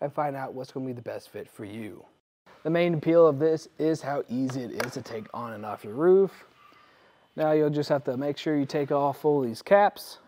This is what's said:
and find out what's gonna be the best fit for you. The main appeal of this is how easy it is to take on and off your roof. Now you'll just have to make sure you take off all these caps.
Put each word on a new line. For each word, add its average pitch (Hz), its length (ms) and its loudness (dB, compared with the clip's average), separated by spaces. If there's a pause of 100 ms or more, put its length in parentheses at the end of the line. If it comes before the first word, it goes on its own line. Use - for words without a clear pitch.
and 147 100 -4
find 147 240 -4
out 135 180 -8
what's 127 200 -12
gonna 131 120 -6
be 127 60 -6
the 120 100 -10
best 104 280 -12
fit 104 200 -14
for - 140 -16
you. 104 400 -12 (580)
The 156 80 -4
main 170 240 2
appeal 165 320 4
of 143 140 4
this 160 380 0
is 156 240 0
how 139 260 -6
easy 127 360 -4
it - 220 -6
is 131 60 -8
to 117 100 -10
take 110 320 -12
on 117 200 -10
and 107 120 -12
off 104 200 -10
your 104 80 -10
roof. 180 500 4 (960)
Now 156 160 2
you'll 151 160 4
just 147 180 -2
have 143 160 0
to 127 140 -4
make 143 200 -4
sure 156 200 0
you 139 80 0
take 143 260 -2
off 143 320 0
all 147 160 4
these 117 220 -4
caps. - 560 4 (100)